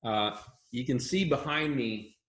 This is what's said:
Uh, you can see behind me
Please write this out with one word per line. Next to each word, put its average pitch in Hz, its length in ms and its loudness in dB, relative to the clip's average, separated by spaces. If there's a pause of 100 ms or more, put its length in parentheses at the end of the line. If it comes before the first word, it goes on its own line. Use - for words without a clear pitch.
Uh, 107 320 2 (320)
you 123 160 -4
can 127 140 2
see 190 260 0
behind 151 500 0
me 110 400 -2 (140)